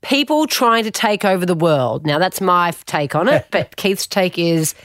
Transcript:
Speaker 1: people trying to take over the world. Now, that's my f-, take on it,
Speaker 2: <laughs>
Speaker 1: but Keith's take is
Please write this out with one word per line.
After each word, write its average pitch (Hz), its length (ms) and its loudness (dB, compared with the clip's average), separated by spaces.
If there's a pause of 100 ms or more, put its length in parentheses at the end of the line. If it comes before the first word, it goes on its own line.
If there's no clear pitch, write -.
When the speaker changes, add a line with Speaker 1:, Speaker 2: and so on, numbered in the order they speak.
Speaker 1:
people 294 460 0
trying 226 380 2
to 214 60 -6
take 214 340 0
over 185 200 2
the 180 80 0
world. 147 520 0
Now, 147 120 0
that's 185 220 0
my 180 300 4
f-, - 160 -12
take 151 280 -4
on 165 140 0
it, - 200 2
Speaker 2:
<laughs> - 40 -16
Speaker 1:
but - 240 -4
Keith's 196 320 -4
take 185 320 -2
is 165 340 0 (120)